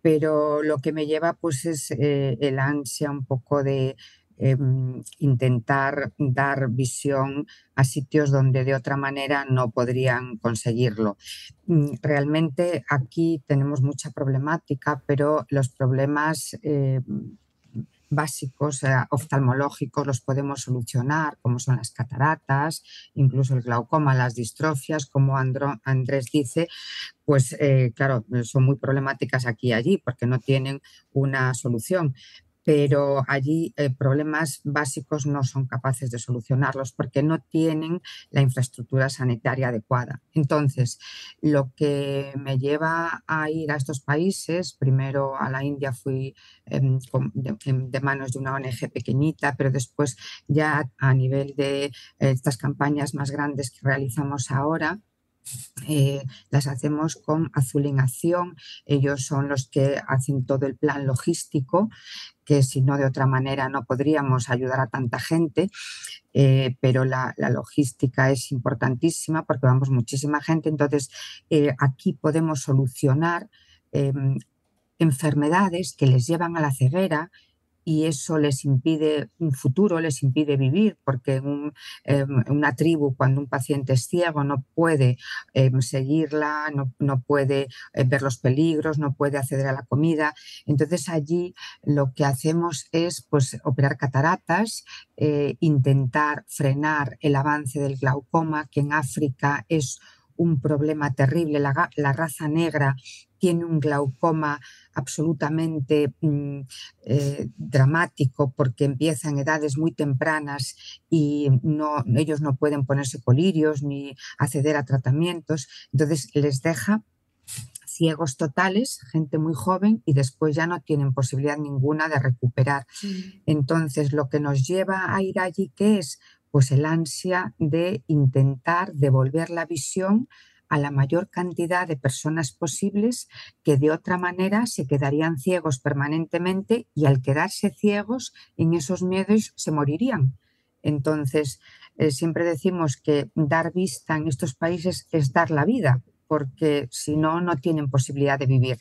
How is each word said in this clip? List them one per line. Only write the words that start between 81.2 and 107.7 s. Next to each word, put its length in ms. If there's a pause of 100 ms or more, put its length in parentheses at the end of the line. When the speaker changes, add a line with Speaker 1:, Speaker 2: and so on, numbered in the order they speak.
Speaker 1:
en 100
un, 260 (320)
em, 440
una 280
tribu, 400
cuando 240
un 80
paciente 460
es 120
ciego, 380
no 300
puede, 420 (380)
em, 260
seguirla, 920
no, 240
no 240
puede, 460 (260)
eh, 100
ver 160
los 160
peligros, 600
no 160
puede 240
acceder 280
a 60
la 140
comida. 480 (320)
Entonces, 420
allí 460 (280)
lo 300
que 140
hacemos 680
es, 360
pues, 360
operar 320
cataratas, 880 (320)
eh, 440
intentar 880
frenar 720
el 140
avance 460
del 160
glaucoma, 720
que 100
en 120
África 760
es 300 (360)
un 240
problema 540
terrible. 460
La 120
ga-, 240
la 160
raza 340
negra 480 (440)
tiene 260
un 160
glaucoma 800 (340)
absolutamente, 1300
mm, 400 (460)
eh, 500
dramático 960